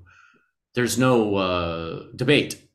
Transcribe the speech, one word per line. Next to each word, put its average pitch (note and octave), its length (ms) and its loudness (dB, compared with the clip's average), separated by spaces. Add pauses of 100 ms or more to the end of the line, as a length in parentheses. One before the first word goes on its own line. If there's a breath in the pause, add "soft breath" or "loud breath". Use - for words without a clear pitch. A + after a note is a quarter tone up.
(760 soft breath)
there's A#2 220 -2
no, A#2 380 2
uh, E2+ 680 -4 (120)
debate C3 400 2 (200)